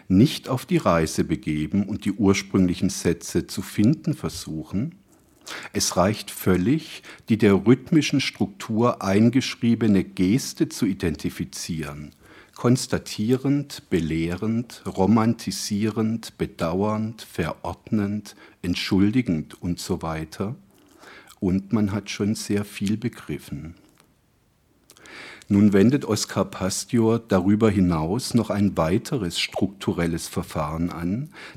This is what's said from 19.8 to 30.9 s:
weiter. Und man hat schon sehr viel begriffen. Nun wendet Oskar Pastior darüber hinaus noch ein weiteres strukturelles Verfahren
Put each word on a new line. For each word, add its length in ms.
weiter. 540
Und 340
man 200
hat 180
schon 240
sehr 300
viel 320
begriffen. 800
Nun 260
wendet 320
Oskar 420
Pastior 760
darüber 500
hinaus 640
noch 160
ein 260
weiteres 600
strukturelles 880
Verfahren 640